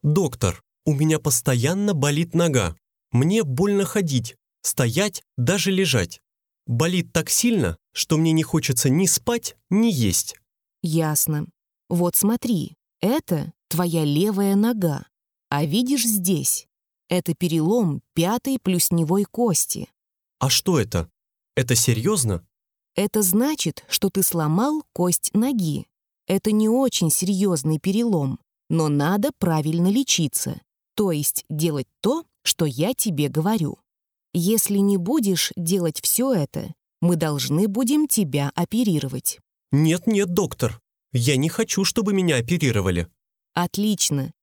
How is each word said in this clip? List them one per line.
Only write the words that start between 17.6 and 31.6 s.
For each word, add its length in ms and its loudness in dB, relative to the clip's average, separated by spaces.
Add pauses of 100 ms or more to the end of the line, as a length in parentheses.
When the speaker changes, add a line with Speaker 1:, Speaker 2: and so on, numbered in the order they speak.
Speaker 2:
пятой 440 0
плюсневой 680 0
кости. 640 -2 (500)
Speaker 1:
А 120 0
что 280 2
это? 320 -2 (460)
Это 180 2
серьезно? 720 0 (480)
Speaker 2:
Это 280 0
значит, 680 0
что 220 0
ты 120 -2
сломал 680 0
кость 400 -2
ноги. 540 -2 (400)
Это 260 0
не 160 2
очень 420 2
серьезный 680 0
перелом, 580 -2 (300)
но 200 0
надо 480 0
правильно 520 0
лечиться, 720 -2 (340)
то 160 0
есть 400 -4
делать 380 -2 (120)